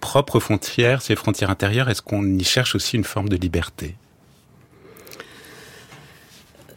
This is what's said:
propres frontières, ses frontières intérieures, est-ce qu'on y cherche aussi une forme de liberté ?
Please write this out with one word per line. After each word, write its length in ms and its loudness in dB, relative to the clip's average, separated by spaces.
propres 380 2
frontières, 640 2
ses 160 0
frontières 340 0
intérieures, 380 0
est-ce 140 -2
qu'on 220 -2
y 200 2
cherche 300 2
aussi 220 -2
une 80 2
forme 260 -4
de 60 2
liberté ? 580 -4